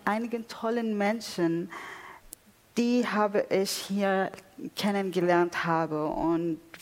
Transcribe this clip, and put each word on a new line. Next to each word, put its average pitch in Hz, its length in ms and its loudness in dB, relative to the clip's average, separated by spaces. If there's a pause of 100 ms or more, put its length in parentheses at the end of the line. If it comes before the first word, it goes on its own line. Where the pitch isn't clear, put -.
einigen 226 440 -4
tollen 226 500 -2
Menschen, 190 720 0 (1040)
die 240 320 4
habe 208 440 2
ich 190 180 2
hier 196 600 0 (440)
kennengelernt 175 880 2
habe 156 440 0
und 165 520 0 (220)